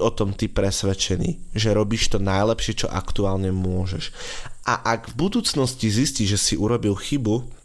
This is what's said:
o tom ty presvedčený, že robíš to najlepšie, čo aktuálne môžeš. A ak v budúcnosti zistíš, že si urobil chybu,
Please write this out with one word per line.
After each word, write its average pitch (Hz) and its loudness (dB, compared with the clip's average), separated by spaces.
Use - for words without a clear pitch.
o 110 4
tom 98 -2
ty - -2
presvedčený, - 0
že 110 2
robíš 104 4
to - 4
najlepšie, 101 2
čo 95 0
aktuálne 95 0
môžeš. 92 0
A 117 0
ak - -12
v 113 -8
budúcnosti 156 0
zistíš, 107 2
že 101 0
si - 0
urobil 110 2
chybu, 120 -2